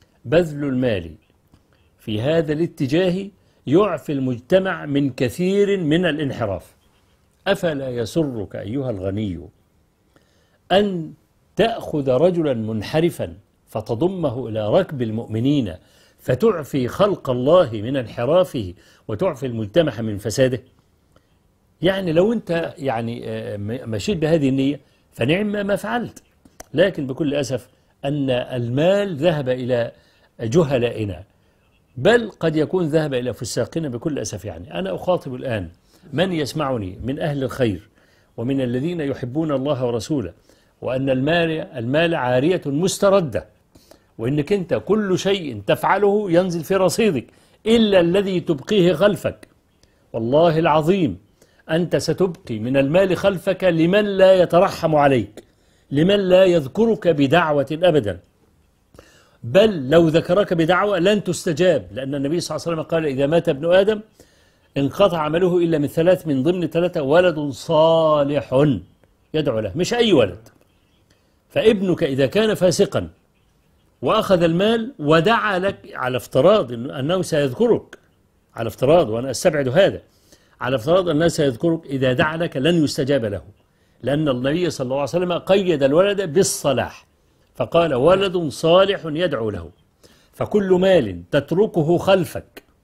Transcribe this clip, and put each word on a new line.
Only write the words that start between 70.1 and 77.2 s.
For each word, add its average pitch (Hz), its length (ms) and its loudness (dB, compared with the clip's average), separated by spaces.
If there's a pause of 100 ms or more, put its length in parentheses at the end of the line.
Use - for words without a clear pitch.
ولد. 101 360 0 (1000)
فابنك 185 540 2
إذا 139 220 2
كان 208 280 0
فاسقا 156 560 0 (920)
وأخذ 180 420 2
المال 214 560 0
ودعا 180 600 2
لك، 190 180 -2 (160)
على 127 240 -4
افتراض 143 540 2
إنه، 135 280 -8
أنه 175 220 -2